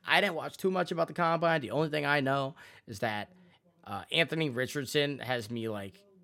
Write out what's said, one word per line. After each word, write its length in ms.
I 140
didn't 140
watch 220
too 140
much 200
about 160
the 60
Combine. 480
The 100
only 180
thing 160
I 160
know 320
is 120
that, 320
uh, 280
Anthony 380
Richardson 680
has 300
me, 200
like, 320